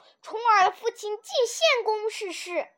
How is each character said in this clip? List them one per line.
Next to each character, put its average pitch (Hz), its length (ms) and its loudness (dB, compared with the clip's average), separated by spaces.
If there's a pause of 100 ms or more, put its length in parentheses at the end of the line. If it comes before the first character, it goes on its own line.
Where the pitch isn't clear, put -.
(220)
重 - 180 -8
耳 427 260 6
的 392 60 2
父 - 200 -6
亲 415 300 -8
晋 508 260 0
献 539 380 2
公 427 240 -2
逝 403 240 -8
世 349 440 -6